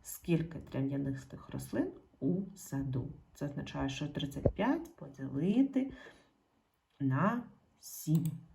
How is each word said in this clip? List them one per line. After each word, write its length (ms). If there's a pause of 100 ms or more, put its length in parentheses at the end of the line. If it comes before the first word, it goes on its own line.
Скільки 580
трав'янистих 880
рослин 420 (280)
у 220 (140)
саду? 560 (220)
Це 120
означає, 440
що 180
тридцять 480
п'ять 400
поділити 960 (1080)
на 440 (360)
сім. 520 (240)